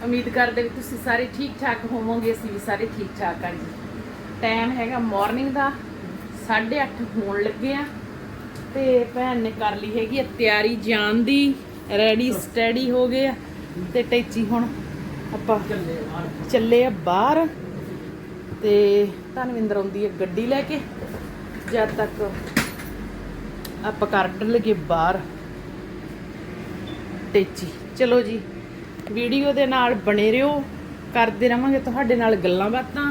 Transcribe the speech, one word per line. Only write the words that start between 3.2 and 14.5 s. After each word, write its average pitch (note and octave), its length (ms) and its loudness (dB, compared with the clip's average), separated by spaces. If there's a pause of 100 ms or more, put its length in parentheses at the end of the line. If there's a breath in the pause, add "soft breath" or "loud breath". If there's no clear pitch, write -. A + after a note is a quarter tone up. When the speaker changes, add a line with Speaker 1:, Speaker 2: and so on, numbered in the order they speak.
Speaker 1:
ਆ F3 60 -2
ਜੀ। E3+ 160 -8 (760)
ਟਾਈਮ A#3 340 0
ਹੈਗਾ A#3+ 220 -2
ਮਾਰਨਿੰਗ A3+ 560 0
ਦਾ, C#4 160 2 (760)
ਸਾਢੇ A3+ 360 0
ਅੱਠ C4 200 -4 (140)
ਹੋਣ G3+ 260 0
ਲੱਗੇ A3 320 0
ਆ C#4+ 100 -2 (880)
ਤੇ B3+ 300 6 (100)
ਭੈਣ B3 280 0
ਨੇ A3 160 0
ਕਰ G#3 180 0
ਲਈ G#3+ 220 -6
ਹੈਗੀ A3+ 200 0
ਆ B3+ 60 0 (140)
ਤਿਆਰੀ G#3+ 360 4 (120)
ਜਾਣ G#3+ 380 4
ਦੀ, C#4 300 6 (420)
ਰੈਡੀ A3 360 6
ਸਟੈਡੀ A#3 580 0
ਹੋ B3+ 180 4
ਗਏ C4 180 4
ਆ C4 80 2 (580)
ਤੇ A#3+ 180 2
ਟੈਚੀ A#3 360 2
ਹੁਣ A#3 220 2 (680)